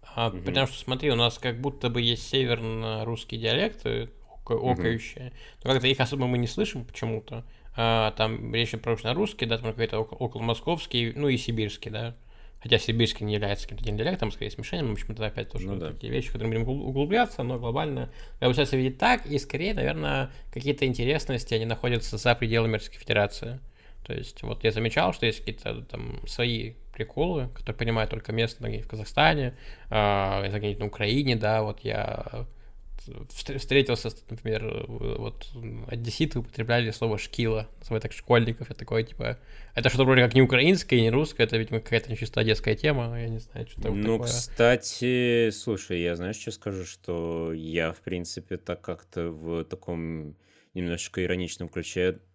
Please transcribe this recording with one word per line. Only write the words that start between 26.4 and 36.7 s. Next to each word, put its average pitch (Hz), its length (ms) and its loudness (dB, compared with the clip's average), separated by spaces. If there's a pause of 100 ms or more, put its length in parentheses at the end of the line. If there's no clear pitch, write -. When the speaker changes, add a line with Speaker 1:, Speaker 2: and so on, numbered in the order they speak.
Speaker 1:
приколы, 147 600 -2
которые - 240 -6
понимают 113 320 2
только - 220 -6
местные, 113 300 0
там, 127 80 -6
где-нибудь 110 180 -6
в - 20 -10
Казахстане, 139 640 2 (380)
а, 98 560 4
где-нибудь 104 320 -2
на 104 80 -2
Украине, 120 480 2
да, 107 260 2
вот 107 200 -4
я 113 680 -4 (840)
встр-, - 300 -6
встретился 131 500 4
с, - 200 -14
например, 113 360 -2
э, - 220 -4
вот, 113 640 -6
м, 113 340 -10
одесситы 117 520 -2
употребляли 117 520 2